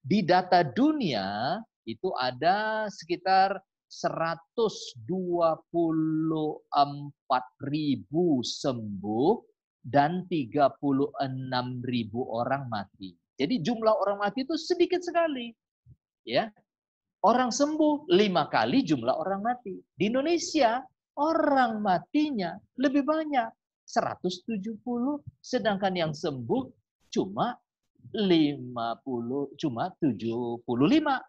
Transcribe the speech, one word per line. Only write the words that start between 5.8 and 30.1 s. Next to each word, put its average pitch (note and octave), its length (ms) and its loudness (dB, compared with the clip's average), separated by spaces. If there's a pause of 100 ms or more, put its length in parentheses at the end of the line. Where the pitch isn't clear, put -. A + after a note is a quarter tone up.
empat C#3+ 720 -2 (240)
ribu D3 720 0
sembuh A2+ 960 -2 (480)
dan D3 480 0
tiga C#3 480 2
puluh C#3 400 0
enam B2+ 640 -4
ribu A#2 480 -2
orang B2 400 -2
mati. G2 400 -10 (240)
Jadi E3 240 0
jumlah A3 320 2
orang G3+ 320 0
mati B3+ 240 -4
itu E4 80 -4
sedikit F4 480 0
sekali. D4+ 480 -2 (720)
Ya. D3+ 240 -2 (720)
Orang A#3 320 4
sembuh D#4 560 2
lima F3+ 400 4
kali C3 320 2
jumlah B2+ 320 0
orang F#3+ 320 -4
mati. A3+ 320 -6 (160)
Di G3 160 0
Indonesia, C4+ 720 2 (400)
orang C#4 640 2
matinya G3 720 0 (240)
lebih C#4 240 2
banyak, D4 480 0 (320)
seratus F3+ 640 -4
tujuh A3 320 -6
puluh, B3 400 -4 (240)
sedangkan G3+ 480 0
yang E3 240 0
sembuh D3+ 480 -2 (480)
cuma C3+ 480 -2 (560)
lima C#3 880 2
puluh, B2+ 560 -4
cuma D3 400 -4
tujuh A#2 640 -2